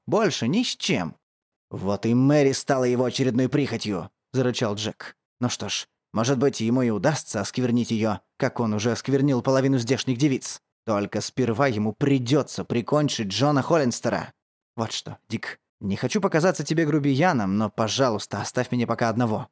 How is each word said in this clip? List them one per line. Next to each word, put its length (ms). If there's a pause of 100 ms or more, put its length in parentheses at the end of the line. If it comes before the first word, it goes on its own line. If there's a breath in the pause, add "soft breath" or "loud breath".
больше 400
ни 160
с 140
чем". 400 (520)
"Вот 360
и 80
Мэри 400
стала 320
его 180
очередной 460
прихотью", — 600 (240)
зарычал 420
Джек. 420 (240)
"Ну 80
что 180
ж, 200 (260)
может 240
быть, 240
ему 200
и 80
удастся 520
осквернить 500
её, 300 (160)
как 240
он 120
уже 200
осквернил 480
половину 360
здешних 400
девиц. 440 (240)
Только 340
сперва 480
ему 260
придётся 720
прикончить 640
Джона 340
Холлинстера. 720 (420)
Вот 160
что, 260 (100)
Дик, 320 (220)
не 140
хочу 260
показаться 420
тебе 220
грубияном, 720
но, 120
пожалуйста, 720
оставь 320
меня 140
пока 240
одного. 420